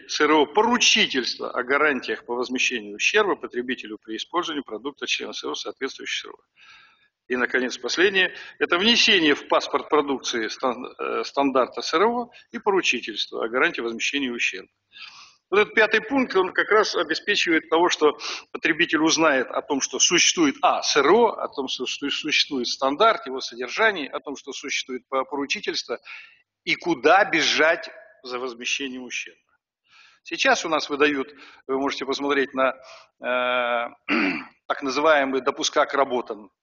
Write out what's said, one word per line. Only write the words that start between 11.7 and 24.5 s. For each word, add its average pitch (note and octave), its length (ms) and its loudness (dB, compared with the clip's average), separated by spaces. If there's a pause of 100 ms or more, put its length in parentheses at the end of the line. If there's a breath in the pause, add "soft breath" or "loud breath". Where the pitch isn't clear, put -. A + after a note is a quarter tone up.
С - 100 -4
Р E3 100 4
О A#3 280 0 (200 loud breath)
и A3+ 60 -10
поручительства B2 880 -2
о - 20 0
гарантии C3+ 340 0
возмещения A#2+ 500 -4
ущерба. - 380 -4 (840 loud breath)
Вот G3 80 4
этот G#3 160 0
пятый G#3+ 260 4
пункт, B3+ 340 0
он F#3 160 2
как E3+ 200 -2
раз G#3 240 4
обеспечивает E3 760 0
того, E3 200 4
что D3+ 280 2 (340 loud breath)
потребитель D#3 500 0
узнает D#3 500 2
о C3 100 -4
том, C#3 200 -2
что - 180 -4
существует, D#3 640 4
а, C3 180 2
С - 160 -2
Р C#3 100 6
О, A3 200 8
о - 200 -4
том, C3 200 -8
что B2+ 180 -6
су-, C#3 240 -6
существует C3+ 580 -2
стандарт, F3 600 2
его C3 120 -6
содержание, C3+ 680 -2
о D3 100 -8
том, C#3+ 160 -10
что - 160 -14